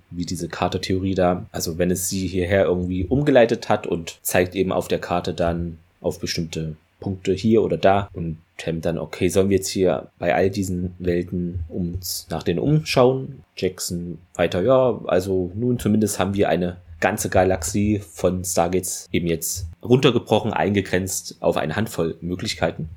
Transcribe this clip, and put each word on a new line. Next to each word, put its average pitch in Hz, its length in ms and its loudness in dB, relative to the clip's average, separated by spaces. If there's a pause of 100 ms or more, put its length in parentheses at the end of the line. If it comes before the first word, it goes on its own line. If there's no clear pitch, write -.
(100)
wie 87 160 -6
diese 85 220 -6
Karte-Theorie 95 680 -2
da. 92 380 2
Also 82 260 -6
wenn 90 120 2
es 90 180 -2
sie 95 180 -4
hierher 92 380 2
irgendwie 90 400 0
umgeleitet 127 680 4
hat - 160 0
und 85 360 -6
zeigt 92 320 0
eben 95 180 0
auf 87 160 -2
der 87 120 0
Karte 87 340 -4
dann 85 440 -2 (220)
auf 82 200 -4
bestimmte 80 560 -6 (240)
Punkte 95 320 -4
hier 107 300 4
oder 87 140 0
da. 98 380 4
Und 82 240 -6 (280)
Hammond 82 180 -4
dann, 82 140 0
okay, 87 300 -2
sollen 95 200 2
wir 98 80 4
jetzt 92 120 -2
hier 90 400 0 (100)
bei 87 160 2
all 95 160 4
diesen 92 480 -4
Welten 90 680 -2
uns 90 600 -6
nach 78 140 -6
denen 85 160 0
umschauen? 135 840 2 (140)
Jackson 87 640 -4 (160)
weiter, 90 280 2
ja, 127 440 4
also 90 480 2
nun 123 240 0
zumindest 107 400 2
haben 98 160 0
wir 98 160 2
eine 87 260 0 (240)
ganze 95 300 0
Galaxie 101 760 2
von 90 380 -2
Stargates 90 680 -2
eben 85 140 0
jetzt - 400 -4 (160)
runtergebrochen, 120 680 4
eingegrenzt 95 880 0
auf 85 160 2
eine 78 180 -2
Handvoll 95 460 -2
Möglichkeiten. 87 760 -4